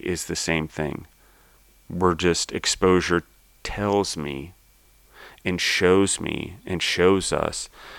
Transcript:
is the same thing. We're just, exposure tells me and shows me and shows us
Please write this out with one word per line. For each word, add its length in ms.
is 180
the 100
same 320
thing. 400
We're 240
just, 380
exposure 720
tells 520
me 380
and 160
shows 600
me 440
and 200
shows 500
us 360